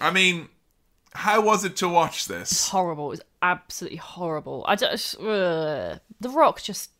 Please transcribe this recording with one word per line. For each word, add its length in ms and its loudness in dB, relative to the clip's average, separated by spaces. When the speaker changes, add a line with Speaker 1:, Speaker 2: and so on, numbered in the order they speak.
Speaker 1:
I 100 2
mean, 360 2
how 280 2
was 240 4
it 120 -6
to 120 0
watch 380 2
this? 260 -4
Speaker 2:
It's 160 0
horrible. 380 -2
It 20 -6
was 120 -8
absolutely 560 -2
horrible. 680 -6
I 100 4
just, 420 -2
uh, 800 0
The 80 -6
Rock 340 4
just, 360 -10